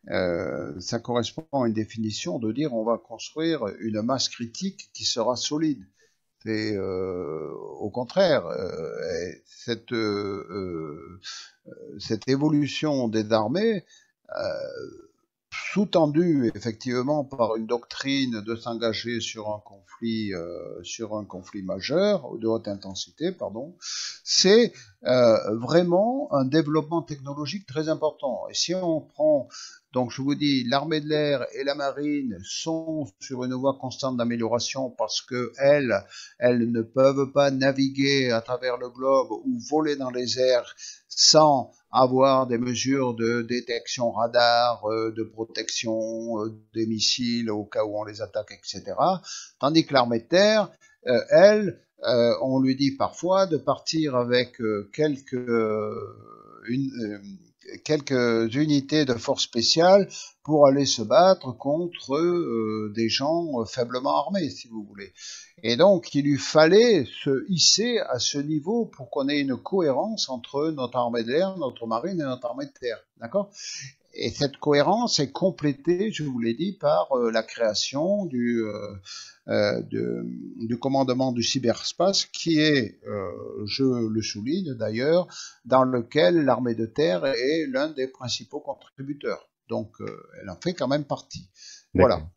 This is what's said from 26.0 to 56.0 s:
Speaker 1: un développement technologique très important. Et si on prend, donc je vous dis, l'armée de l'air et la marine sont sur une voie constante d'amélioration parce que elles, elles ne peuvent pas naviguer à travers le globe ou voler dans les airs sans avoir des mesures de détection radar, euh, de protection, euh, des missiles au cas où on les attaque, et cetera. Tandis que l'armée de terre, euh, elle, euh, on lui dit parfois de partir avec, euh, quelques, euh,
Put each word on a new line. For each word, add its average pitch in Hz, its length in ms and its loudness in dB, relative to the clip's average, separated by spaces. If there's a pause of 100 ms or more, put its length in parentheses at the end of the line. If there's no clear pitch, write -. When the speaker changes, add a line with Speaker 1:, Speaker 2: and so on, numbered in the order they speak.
Speaker 1:
un 135 100 4
développement 156 580 0
technologique 143 640 -10
très 156 220 -6
important. 147 600 -4
Et 107 40 -20
si - 200 -4
on 170 260 -2
prend, - 480 0 (440)
donc 123 180 0
je 135 120 -8
vous 143 120 0
dis, 139 300 0
l'armée 147 360 0
de 147 80 -10
l'air 147 460 0
et 127 80 -6
la 139 140 -2
marine 139 640 -4
sont 160 640 -6 (140)
sur 127 240 -8
une 127 100 -4
voie 135 260 0
constante 131 360 -6
d'amélioration 117 760 -2
parce - 320 -4
que 123 360 -6
elles, 139 360 4 (460)
elles 120 280 4
ne 117 140 0
peuvent 135 500 4
pas 139 200 4
naviguer 135 800 2
à 113 80 2
travers 127 360 -4
le 123 120 -8
globe 131 420 0
ou 123 300 -4 (100)
voler 151 240 2
dans 131 160 -4
les 123 300 -4
airs 127 340 2 (340)
sans 151 600 6 (220)
avoir 131 560 6
des 117 100 0
mesures 123 560 0
de 117 280 0
détection 120 680 -4
radar, 120 800 4
euh, 113 220 -2
de 110 100 -6
protection, 113 1160 -6
euh, 110 200 -6 (140)
des 113 120 -2
missiles 117 640 -2
au 104 120 -4
cas 107 200 -4
où 104 120 -6
on 104 60 -4
les 104 180 -12
attaque, 104 300 -8
et 101 140 -20
cetera. 110 580 -2 (380)
Tandis 156 260 4
que 143 80 -6
l'armée 120 240 4
de - 60 -6
terre, 202 480 4 (340)
euh, 120 140 4 (100)
elle, 202 500 8 (220)
euh, 117 400 4
on 131 160 0
lui 131 160 4
dit 135 220 0
parfois 185 500 2
de 160 100 0
partir 143 600 -2
avec, 123 440 0
euh, 104 320 -2
quelques, 147 420 -2
euh, 110 600 0 (720)